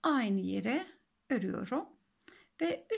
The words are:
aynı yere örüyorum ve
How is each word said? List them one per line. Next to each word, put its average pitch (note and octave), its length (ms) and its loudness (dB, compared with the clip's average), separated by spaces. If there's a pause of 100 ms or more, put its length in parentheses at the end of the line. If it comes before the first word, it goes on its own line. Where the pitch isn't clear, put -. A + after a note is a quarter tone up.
aynı A#3 360 4
yere G3 480 0 (420)
örüyorum G#3+ 560 -2 (760)
ve E4+ 260 -2 (100)